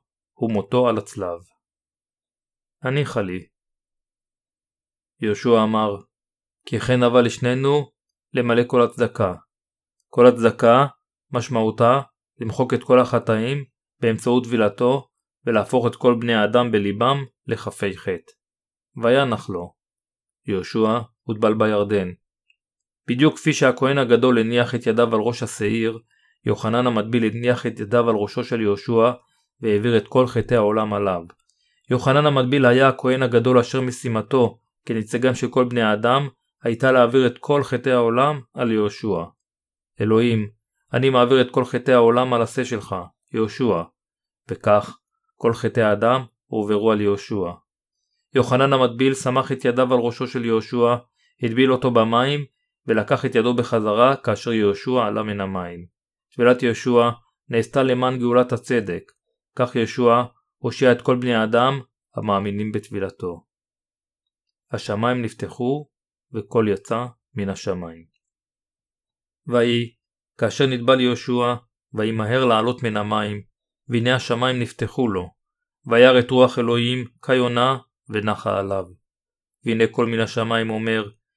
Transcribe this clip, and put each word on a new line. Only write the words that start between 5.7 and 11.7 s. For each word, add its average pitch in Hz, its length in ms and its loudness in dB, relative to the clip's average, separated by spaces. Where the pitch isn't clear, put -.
"כי 117 140 -6
כן 123 220 0
הבה 120 200 4
לשנינו 131 680 0
למלא 120 340 2
כל 123 160 2
הצדקה." 107 520 -2
כל - 180 6
הצדקה, 117 600 4
משמעותה 117 680 0